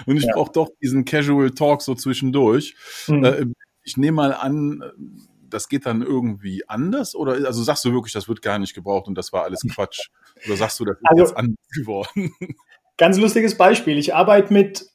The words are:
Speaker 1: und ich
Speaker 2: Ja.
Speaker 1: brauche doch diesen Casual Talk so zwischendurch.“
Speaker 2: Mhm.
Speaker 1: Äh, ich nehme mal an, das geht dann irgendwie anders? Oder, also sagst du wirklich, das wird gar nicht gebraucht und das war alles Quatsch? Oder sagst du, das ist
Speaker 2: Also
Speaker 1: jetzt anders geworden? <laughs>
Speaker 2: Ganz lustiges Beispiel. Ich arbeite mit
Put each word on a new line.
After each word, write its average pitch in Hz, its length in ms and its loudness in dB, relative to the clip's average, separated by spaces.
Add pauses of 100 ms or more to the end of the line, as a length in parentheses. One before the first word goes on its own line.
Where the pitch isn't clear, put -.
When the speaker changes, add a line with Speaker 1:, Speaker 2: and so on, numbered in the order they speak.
Speaker 1:
und 139 120 2
ich 139 80 0
Speaker 2:
Ja. 113 80 0
Speaker 1:
brauche 151 180 -2
doch 156 180 0 (120)
diesen 131 240 0
Casual 143 440 2
Talk 143 320 0
so 131 140 -4
zwischendurch.“ 131 800 0 (320)
Speaker 2:
Mhm. 147 160 2
Speaker 1:
Äh, 135 220 2 (380)
ich - 140 -10
nehme 151 180 2
mal 139 180 2
an, 147 500 -4 (680)
das 107 200 -8
geht 139 160 -4
dann 117 160 -2
irgendwie 104 640 -6
anders? 185 460 -4
Oder, 135 200 -4 (120)
also 120 160 -4
sagst 143 240 -2
du 120 80 0
wirklich, 110 180 -4
das 104 160 -8
wird 113 140 -6
gar 104 160 -4
nicht 98 160 -6
gebraucht 95 340 -4
und 98 80 -8
das 90 160 -10
war 90 120 -2
alles 92 180 -8
Quatsch? - 480 -6 (380)
Oder 104 80 -2
sagst 107 240 -4
du, 117 60 -6
das 98 100 -4
ist - 80 -20
Speaker 2:
Also 165 180 6
Speaker 1:
jetzt 170 160 2
anders 113 380 -4
geworden? 120 640 -6
<laughs> - 580 -20
Speaker 2:
Ganz 185 220 6
lustiges 220 360 2
Beispiel. 185 440 4
Ich 151 160 0
arbeite 202 360 6
mit 196 440 2